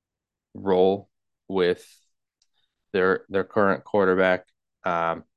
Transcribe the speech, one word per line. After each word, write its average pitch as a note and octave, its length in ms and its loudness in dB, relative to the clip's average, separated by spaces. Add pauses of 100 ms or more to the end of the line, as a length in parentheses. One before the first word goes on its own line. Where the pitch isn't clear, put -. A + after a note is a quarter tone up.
(540)
roll G2 540 0 (400)
with F2+ 380 -2 (1040)
their, F#2+ 360 0
their G2 160 -4
current G2 400 0
quarterback. F#2 640 0 (380)
Um, E2+ 400 -4 (120)